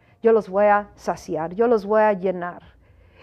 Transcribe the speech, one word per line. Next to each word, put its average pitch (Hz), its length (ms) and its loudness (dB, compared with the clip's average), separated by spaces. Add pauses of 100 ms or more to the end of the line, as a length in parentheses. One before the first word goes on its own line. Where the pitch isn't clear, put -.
(220)
yo 226 120 4
los 208 160 0
voy 196 160 2
a 202 300 2
saciar, 165 580 -6
yo 226 140 0
los 220 180 2
voy 214 160 2
a 214 120 2
llenar". 180 480 -6 (600)